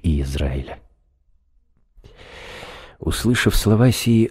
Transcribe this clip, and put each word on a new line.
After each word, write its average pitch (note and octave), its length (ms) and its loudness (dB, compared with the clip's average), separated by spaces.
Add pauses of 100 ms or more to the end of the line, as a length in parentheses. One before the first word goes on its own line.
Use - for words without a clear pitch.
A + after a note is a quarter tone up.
Израиля». C2+ 760 -4 (2250)
Услышав A2 580 0
слова A2 360 4
сии, A2+ 380 2